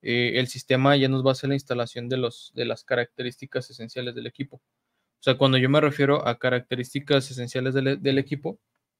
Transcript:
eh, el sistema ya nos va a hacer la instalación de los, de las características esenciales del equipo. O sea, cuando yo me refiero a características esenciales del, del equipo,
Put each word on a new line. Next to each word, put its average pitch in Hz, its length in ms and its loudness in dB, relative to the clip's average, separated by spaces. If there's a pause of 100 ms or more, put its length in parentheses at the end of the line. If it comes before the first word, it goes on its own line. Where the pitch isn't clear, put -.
eh, 120 340 0
el 127 120 0
sistema 131 480 2
ya 135 120 2
nos 131 160 0
va 135 60 4
a - 20 2
hacer 131 160 -4
la 139 80 0
instalación 120 520 -6
de 127 80 -4
los, 120 380 -6
de 120 100 -4
las 117 200 -6
características 123 840 -6
esenciales 123 440 -10
del 120 120 -10
equipo. 139 300 -12
O - 680 -20
sea, 127 140 2
cuando 131 220 4
yo 127 100 4
me 147 120 6
refiero 143 460 2
a 120 120 0
características 131 920 -2
esenciales 127 440 -6
del, 135 280 0
del 135 160 2
equipo, 147 400 -6 (420)